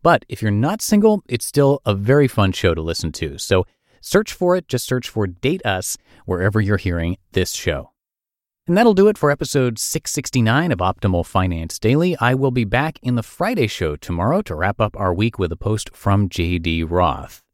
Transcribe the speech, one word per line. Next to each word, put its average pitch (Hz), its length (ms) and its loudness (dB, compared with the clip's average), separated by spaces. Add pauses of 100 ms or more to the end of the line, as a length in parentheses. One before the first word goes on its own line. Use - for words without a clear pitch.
But 170 240 2
if - 140 -12
you're 107 100 0
not 135 300 0
single, 214 480 2
it's 120 160 -6
still 143 400 2
a 104 100 2
very 127 320 4
fun 98 240 2
show 87 240 0
to 80 60 -6
listen 80 320 -4
to. 73 240 -8
So 92 280 2 (360)
search - 320 0
for 180 240 2
it. 175 100 -6
Just - 180 -4
search 127 220 -4
for 107 180 -2
Date 131 400 -2
Us 95 320 -4 (280)
wherever 92 340 0
you're 104 160 2
hearing 87 400 -2 (160)
this - 200 0
show. - 400 -6 (760)
And 175 80 2
that'll 226 160 6
do 190 140 6
it 208 100 2
for 147 140 2
episode 127 480 -2
six - 320 -6
sixty-nine 131 640 0
of 87 60 -4
Optimal 90 460 0
Finance 87 540 -2
Daily. 156 400 2
I 123 140 2
will 131 180 0
be 123 140 0
back 131 360 -4
in 123 140 -2
the 117 80 -2
Friday 202 440 -2
show 78 280 -4
tomorrow 98 460 -2
to 87 140 -8
wrap 92 260 -2
up 107 160 -2
our 92 160 0
week 110 260 -2
with 87 140 0
a - 20 -6
post - 400 -6
from 101 320 2
J 87 320 -2
D 82 240 0
Roth. 80 580 0 (120)